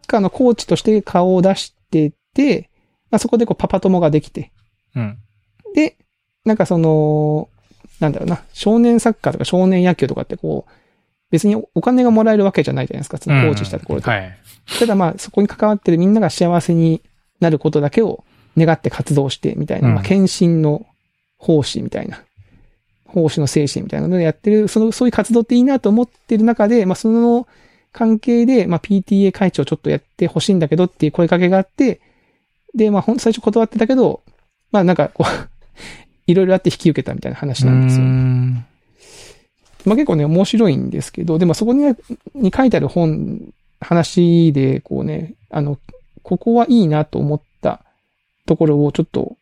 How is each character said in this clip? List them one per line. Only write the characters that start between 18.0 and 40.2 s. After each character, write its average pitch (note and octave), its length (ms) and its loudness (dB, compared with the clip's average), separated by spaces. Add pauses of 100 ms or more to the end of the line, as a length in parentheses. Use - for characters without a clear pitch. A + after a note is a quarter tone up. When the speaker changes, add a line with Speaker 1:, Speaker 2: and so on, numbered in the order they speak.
Speaker 1:
を - 200 -4 (320)
願 D#3+ 180 4
っ D#3+ 60 -4
て - 120 -4
活 - 240 -4
動 C#3 140 0
し - 80 -10
て - 180 -4
み D3 100 -6
た - 100 -6
い - 60 -4
な、 B2 80 2
Speaker 2:
う - 20 4
ん。 G#2+ 40 2
Speaker 1:
ま G2 60 -2
あ、 - 20 -8
献 F#3+ 200 2
身 E3+ 380 2
の D#3 240 0 (520)
奉 D#3 260 0
仕 - 180 -8
み - 80 -8
た - 140 -8
い - 40 -12
な、 - 160 -16 (840)
奉 D#3+ 240 0
仕 - 100 -6
の D3 80 0
精 D3 200 0
神 - 160 -8
み - 60 -12
た D3 80 -8
い C#3+ 40 -4
な D#3 60 -4
の F3+ 100 -2
を - 20 0
や E3 100 0
っ D#3 40 -2
て - 180 -2
る、 G#3+ 160 2
そ A3 120 -2
の、 A3 120 0
そ B3+ 140 -2
う - 20 2
い - 20 2
う - 20 -4
活 A3 220 -2
動 A#3 80 4
っ A3+ 40 -2
て B3 100 0
い A#3+ 40 4
い B3 40 4
な C4+ 160 0
と G3+ 100 -2
思 A3+ 140 2
っ - 40 -8
て - 300 -6
る G#3+ 60 2
中 A3 240 2
で、 A3+ 180 2
ま F#3 80 0
あ、 - 20 -6
そ - 140 -2
の A#3 380 2 (440)
関 A3+ 280 0
係 A#3+ 260 2
で、 A#3 220 2
ま F3 100 0
あ、 - 20 -2
ピ - 200 -2
ー F#3 40 -6
テ - 120 -2
ィ G3 80 4
ー - 20 4
エ - 40 4
ー - 20 -4
会 F#3 200 0
長 C#3+ 140 -2
ち - 80 -4
ょ - 20 -6
っ - 40 -8
と D3 100 -6
や D3 80 0
っ - 20 -2
て - 280 -4
ほ - 120 -4
し - 100 -4
い G3+ 40 4
ん F#3 60 2
だ D#3 100 0
け D#3+ 60 -2
ど F3+ 100 2
っ F3+ 40 -2
て - 160 -4
い D3+ 40 2
う - 20 -12
声 E3+ 160 0
か F3 120 0
け F3+ 100 2
が F#3+ 80 2
あ F#3+ 40 2
っ F#3+ 60 -4
て、 - 320 -2 (760)
で、 G#3+ 160 2
ま G3 80 2
あ、 - 20 -2
ほ A3 120 0
ん - 20 -2
と B3 80 -6
最 A3+ 100 2
初 - 80 -8
断 A3+ 240 0
っ - 20 -6
て - 120 -4
た A3 80 0
け C4 80 0
ど、 A#3 260 0 (500)
ま G3+ 100 2
あ、 - 20 2
な F3+ 100 4
ん - 20 0
か D3 140 0
こ - 180 -2
う、 - 220 -8 (320)
<laughs> - 440 -20
い E3+ 100 4
ろ F#3+ 80 4
い - 20 0
ろ F#3 80 2
あ F#3+ 40 2
っ - 40 -2
て - 80 0
引 - 80 -4
き - 120 2
受 D3 120 -2
け - 20 -4
た - 120 -8
み B2+ 60 -12
た - 80 -8
い - 20 -10
な A#2+ 60 -12
話 C3 280 -4
な C3 60 4
ん C3 160 4
で - 20 2
す B2+ 100 2
よ。 B2+ 60 2
Speaker 2:
う - 20 2
ー - 20 2
ん。 B2+ 560 0 (1200)
Speaker 1:
ま G3+ 80 2
あ、 - 20 0
結 D4 100 0
構 F3+ 100 0
ね、 D3 80 0